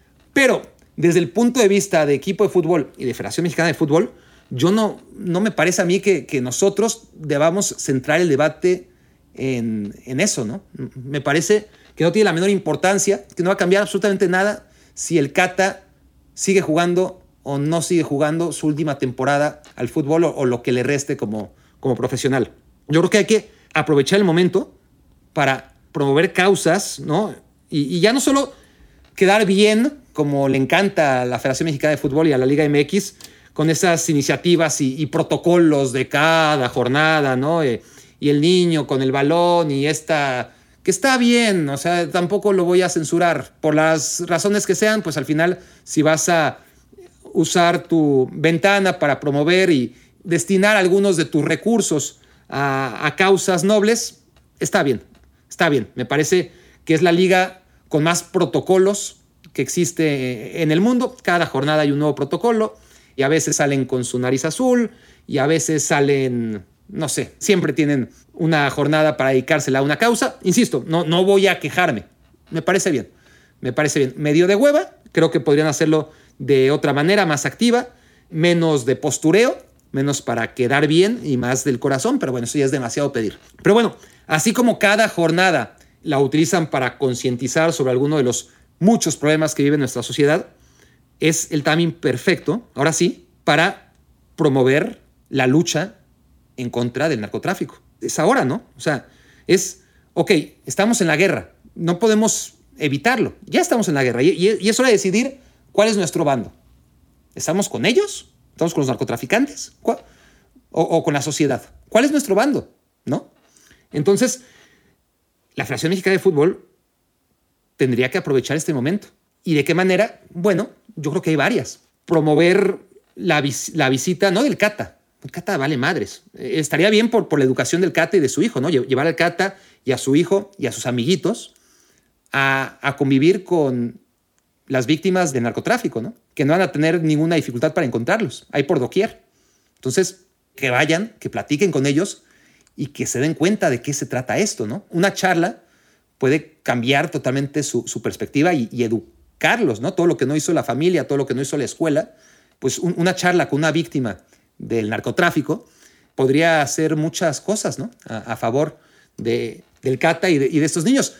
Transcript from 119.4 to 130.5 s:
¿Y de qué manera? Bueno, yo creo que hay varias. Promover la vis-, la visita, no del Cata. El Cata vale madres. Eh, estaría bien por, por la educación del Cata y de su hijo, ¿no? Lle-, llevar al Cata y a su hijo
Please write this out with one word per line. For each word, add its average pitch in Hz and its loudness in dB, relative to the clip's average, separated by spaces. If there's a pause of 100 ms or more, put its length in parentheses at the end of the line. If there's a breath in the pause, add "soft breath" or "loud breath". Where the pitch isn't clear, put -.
¿Y 165 0
de 143 2
qué 165 0
manera? 185 0
Bueno, 185 -2 (260)
yo 147 -6
creo 180 -4
que 160 -2
hay 156 2
varias. 147 -2 (240)
Promover 170 2 (360)
la 156 0
vis-, 135 -6
la 139 2
visita, 180 0
no 214 2
del 294 0
Cata. - -4 (240)
El 143 -16
Cata 180 -6
vale 135 -2
madres. 139 -4 (120)
Eh, 120 -8
estaría 156 2
bien 220 4
por, 214 0
por 147 0
la 135 4
educación 131 0
del 175 0
Cata 165 0
y - 6
de 135 2
su 147 -2
hijo, 185 -2
¿no? 156 -2
Lle-, 131 0
llevar 131 0
al 165 -2
Cata 175 -2 (260 loud breath)
y 135 -4
a 123 0
su 135 -2
hijo 190 0